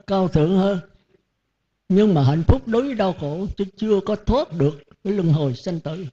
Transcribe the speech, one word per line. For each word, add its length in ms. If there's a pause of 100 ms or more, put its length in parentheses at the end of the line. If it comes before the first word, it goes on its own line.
cao 220
thượng 280
hơn. 240 (1080)
Nhưng 260
mà 100
hạnh 180
phúc 260
đối 140
với 120
đau 260
khổ 260 (100)
chứ 80 (120)
chưa 300
có 100
thoát 360
được 260 (260)
cái 80
luân 200
hồi 220
sanh 260
tử. 320